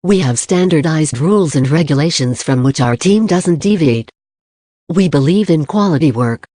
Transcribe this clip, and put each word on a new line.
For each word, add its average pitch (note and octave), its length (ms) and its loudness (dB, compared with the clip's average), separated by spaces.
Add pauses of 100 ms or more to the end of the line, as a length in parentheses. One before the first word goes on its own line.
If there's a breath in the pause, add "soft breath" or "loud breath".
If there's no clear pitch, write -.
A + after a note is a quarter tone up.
We F#3+ 180 0
have B2 200 -2
standardized D#3+ 760 0
rules E3+ 400 0
and C3 120 0
regulations C#3+ 720 0
from B2+ 220 0
which C3+ 160 0
our A#2+ 160 0
team G3+ 320 0
doesn't F3 320 0
deviate. D3+ 500 0 (800)
We F3+ 220 0
believe E3 400 2
in D#3 160 0
quality E3 480 0
work. A#2 420 -4